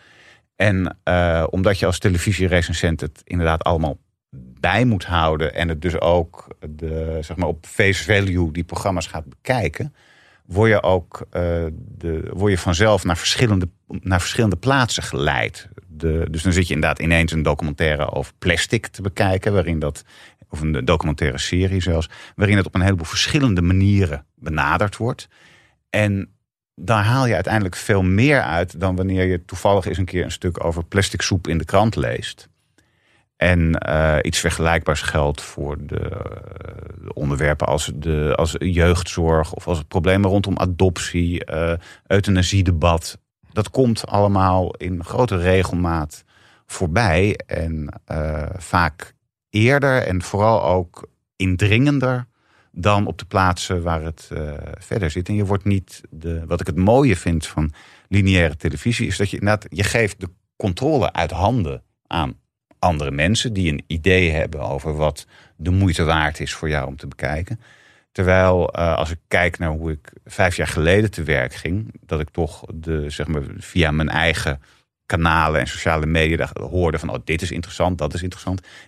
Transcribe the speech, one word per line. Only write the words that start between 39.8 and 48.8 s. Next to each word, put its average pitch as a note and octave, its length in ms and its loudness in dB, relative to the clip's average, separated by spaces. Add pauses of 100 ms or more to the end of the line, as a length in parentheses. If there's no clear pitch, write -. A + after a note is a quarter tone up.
probleem F#2+ 360 2
rondom G2+ 340 2
adoptie, F2 840 0
eh, E2 280 -2 (340)
euthanasiedebat. F2+ 1120 2 (340)
Dat - 180 -2
komt B2 360 2
allemaal F#2+ 720 2
in F2 280 -6
grote A2+ 320 0
regelmaat F2 880 0 (420)
voorbij F#2+ 680 2 (100)
en, D#2+ 420 -4 (160)
eh, D#2 380 -4 (140)
vaak - 580 -2 (360)